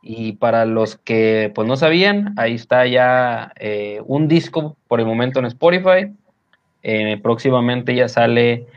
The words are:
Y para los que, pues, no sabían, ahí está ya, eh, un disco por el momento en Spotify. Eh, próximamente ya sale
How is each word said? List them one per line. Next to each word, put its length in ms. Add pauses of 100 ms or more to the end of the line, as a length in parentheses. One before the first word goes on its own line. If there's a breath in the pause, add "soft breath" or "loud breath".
Y 320
para 320
los 320
que, 560
pues, 140
no 100
sabían, 600
ahí 180
está 320
ya, 720
eh, 460
un 220
disco 480 (120)
por 120
el 60
momento 340
en 60
Spotify. 680 (720)
Eh, 380
próximamente 720
ya 140
sale 580 (120 loud breath)